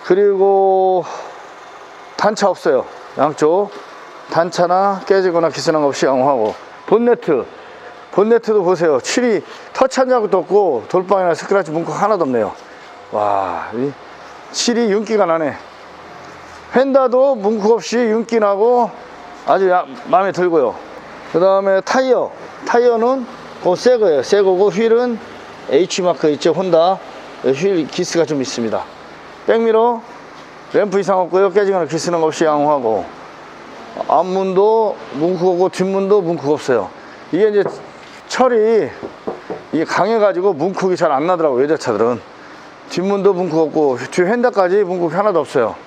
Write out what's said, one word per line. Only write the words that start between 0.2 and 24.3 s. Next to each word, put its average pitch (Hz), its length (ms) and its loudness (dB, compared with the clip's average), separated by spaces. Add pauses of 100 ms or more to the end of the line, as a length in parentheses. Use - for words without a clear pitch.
단차 202 320 0
없어요. 151 380 0 (320)
양쪽 156 520 2 (600)
단차나 180 760 0
깨지거나 180 440 2
기스난 156 320 0
거 143 60 2
없이 135 180 0
양호하고. 131 480 2 (320)
본네트, 214 580 2 (680)
본네트도 220 500 2
보세요. 165 380 2
칠이 240 420 0 (300)
터치한 262 360 2
자국도 214 300 2
없고 165 500 2
돌방이나 185 460 0
스크래치 175 380 -2
문콕 156 280 -4
하나도 202 240 0
없네요. 113 280 -2 (580)
와, 95 640 -2
이 135 160 -4 (640)
칠이 233 400 0
윤기가 208 340 0
나네. 160 300 -2 (1200)
휀다도 262 600 2
문콕 208 360 0
없이 214 240 -2
윤기 233 420 0
나고 214 520 2 (560)
아주 185 240 2
야, 180 140 2 (220)
마음에 180 260 2
들고요. 165 420 2 (580)
그 160 80 2
다음에 190 420 4
타이어, 247 480 0 (360)
타이어는 240 600 2 (340)
그거 175 160 0
새 247 220 2
거예요. 156 240 2
새 202 200 2